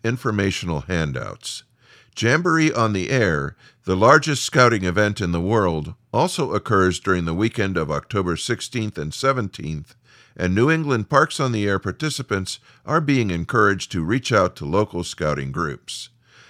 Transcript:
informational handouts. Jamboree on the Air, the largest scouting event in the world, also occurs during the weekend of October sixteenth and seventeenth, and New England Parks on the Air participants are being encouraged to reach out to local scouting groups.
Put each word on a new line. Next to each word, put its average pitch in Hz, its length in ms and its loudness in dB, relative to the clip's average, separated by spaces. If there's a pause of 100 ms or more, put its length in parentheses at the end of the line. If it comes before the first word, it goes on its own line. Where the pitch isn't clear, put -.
informational 98 800 -2
handouts. 65 840 -6 (540)
Jamboree 160 560 2
on 110 200 2
the 92 180 -2
Air, 82 440 0 (280)
the 92 120 0
largest 139 480 4
scouting 117 420 4
event 104 360 0
in 87 120 0
the 85 80 0
world, 87 520 0 (180)
also 147 420 0
occurs 95 460 2
during 90 260 0
the 82 80 -2
weekend 98 440 -2
of 76 140 -2
October 87 440 -2
sixteenth 110 600 -6
and 76 160 -6
seventeenth, 90 840 -4 (420)
and 90 160 0
New 120 160 4
England 143 400 0
Parks 147 300 2
on 131 120 0
the 104 160 0
Air 98 120 0
participants 104 800 -4 (260)
are 160 160 0
being 131 280 2
encouraged 98 600 0
to 85 120 -2
reach 120 280 -2
out 92 240 2
to 76 100 -10
local 87 380 -2
scouting 71 480 -4
groups. - 580 -8 (400)